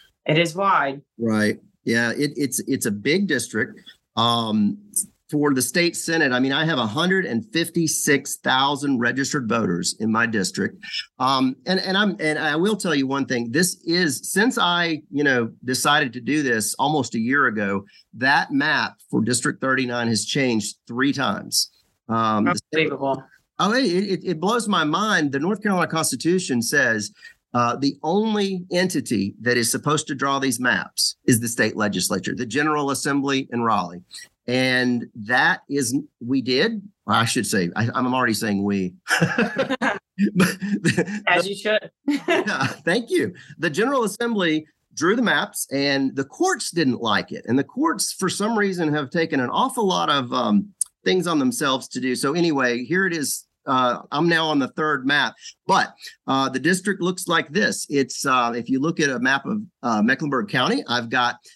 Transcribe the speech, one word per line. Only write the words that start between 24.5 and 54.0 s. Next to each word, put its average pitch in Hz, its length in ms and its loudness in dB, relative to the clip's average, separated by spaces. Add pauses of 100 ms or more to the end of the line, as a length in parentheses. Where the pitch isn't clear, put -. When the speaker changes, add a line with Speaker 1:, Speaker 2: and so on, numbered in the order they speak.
Speaker 2:
my 170 160 2
mind. 165 480 0
The 139 80 0
North 208 220 -2
Carolina 180 280 2
Constitution 160 720 0
says, 117 500 0 (440)
uh, 120 220 2
the 139 260 0
only 196 680 0
entity 143 720 0
that 120 160 2
is 117 140 2
supposed 147 380 0
to 151 60 -4
draw 139 240 0
these 131 220 0
maps - 640 0
is 117 160 4
the 117 80 -4
state 110 260 0
legislature, 90 600 -2
the 113 100 -6
General 147 460 -2
Assembly 139 600 -2
in 120 120 -2
Raleigh. 90 400 0 (460)
And 127 640 2
that 127 460 2 (100)
is, 135 260 0 (220)
we 127 240 -2
did, 185 400 0 (240)
I 113 200 2
should 113 200 -2
say, 90 300 0
I, 113 180 0
I'm 127 180 0
already 123 220 2
saying 104 300 -2
we. 98 300 -2 (140)
<laughs> - 120 2 (1120)
But 180 140 4 (100)
the, 196 680 -2
Speaker 1:
As 175 180 2
Speaker 2:
the 196 60 -6
Speaker 1:
you 196 60 -6
should. 214 340 -2 (160)
<laughs> 285 220 -2
Speaker 2:
Yeah, 196 380 0
thank 226 440 -2
you. 294 240 0 (240)
The 165 120 0
General 233 340 2
Assembly 190 600 0 (280)
drew 180 220 2
the 254 60 2
maps, 175 500 0
and 139 420 0
the 135 100 -2
courts 320 460 -2
didn't 135 300 2
like 101 320 0
it. - 140 -12
And 127 120 2
the 139 60 2
courts, 302 480 -2
for 185 160 -2
some 214 300 -2
reason, 175 340 0
have 147 180 -2
taken 165 300 0
an 123 100 0
awful 240 360 0
lot 175 240 2
of, 131 220 0
um, 110 380 2 (340)
things 185 220 2
on 165 120 0
themselves 131 500 0
to 131 120 -8
do. 127 140 0
So 139 200 0
anyway, 131 500 2
here 185 220 2
it 175 60 -2
is. 151 340 -4 (180)
Uh, 127 360 2 (100)